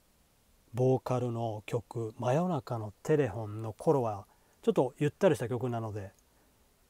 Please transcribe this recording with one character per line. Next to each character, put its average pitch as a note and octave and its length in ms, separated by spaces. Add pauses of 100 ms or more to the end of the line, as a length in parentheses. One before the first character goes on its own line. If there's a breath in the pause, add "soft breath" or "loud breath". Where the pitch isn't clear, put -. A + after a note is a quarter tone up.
(720)
ボ B2+ 240
ー - 60
カ B2+ 160
ル B2 120
の A2+ 340
曲 A2+ 540
「真 B2 140
夜 F3 160
中 B2+ 280
の A2+ 160 (100)
テ D3+ 140
レ C#3+ 100
フ A2 160
ォ - 20
ン」 G#2+ 160
の A2 120
頃 C#3+ 280
は G#2 240 (360 soft breath)
ち - 80
ょ - 20
っ - 20
と C#3 240
ゆ D3 100
っ - 40
た F#3+ 180
り C#3+ 60
し - 40
た A#2+ 80
曲 B2 220
な A#2 100
の A2 140
で、 G2 180 (800 soft breath)